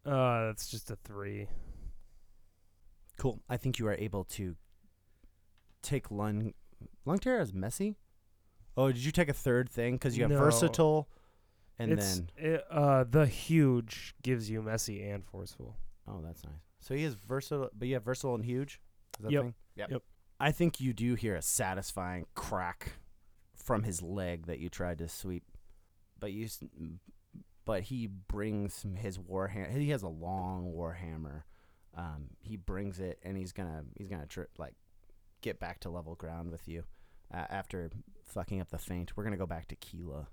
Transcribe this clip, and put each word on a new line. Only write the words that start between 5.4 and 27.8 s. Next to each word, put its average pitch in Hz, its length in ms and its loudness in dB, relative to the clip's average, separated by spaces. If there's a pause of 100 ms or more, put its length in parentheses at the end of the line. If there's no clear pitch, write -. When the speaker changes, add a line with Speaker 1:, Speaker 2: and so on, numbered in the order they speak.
Speaker 2:
take - 280 -2
Lung, 104 420 0 (520)
Lung 170 140 2
Terror 247 220 2
is 110 120 0
messy? 156 440 -2 (800)
Oh, 131 120 6
did 123 160 0
you 156 80 2
take 170 160 6
a 143 60 0
third 123 360 4
thing? 123 280 0
'Cause 120 180 0
you 120 80 4
have 143 80 6
Speaker 1:
No. 139 60 6
Speaker 2:
versatile 156 680 8 (720)
and 113 140 4
Speaker 1:
It's, 98 280 4
Speaker 2:
then 85 160 -6
Speaker 1:
it, 156 340 2
uh, 139 340 8
the 143 220 8
huge 127 960 6
gives 117 280 0
you 110 120 -2
messy 107 400 -2
and 101 220 -4
forceful. - 520 -12 (320)
Speaker 2:
Oh, 98 140 -6
that's 82 220 -10
nice. 73 100 -12 (260)
So - 140 -4
he 147 100 0
is 139 100 -2
versatile, 127 580 -2
but 110 160 -6
you 131 60 2
have 117 100 0
versatile 127 300 0
and 113 100 -2
huge? 127 360 -2 (380)
Is 104 60 -12
that 113 80 -2
Speaker 1:
Yep. 143 100 6
Speaker 2:
thing? 120 120 -4 (220)
Yep. 101 140 -6
Speaker 1:
Yep. 127 120 -4 (380)
Speaker 2:
I 143 120 6
think 170 280 4
you 131 120 2
do 117 220 2
hear 107 220 0
a 78 60 -2
satisfying 92 920 0
crack - 600 -2 (600)
from 110 300 2
his 90 180 -2
leg 87 440 -4
that 80 120 -4
you 85 100 -4
tried 87 300 -4
to 82 100 -4
sweep, 90 360 -6 (760)
but 104 140 -6
you, 110 140 -6
s-, - 160 -10 (1000)
but 98 200 0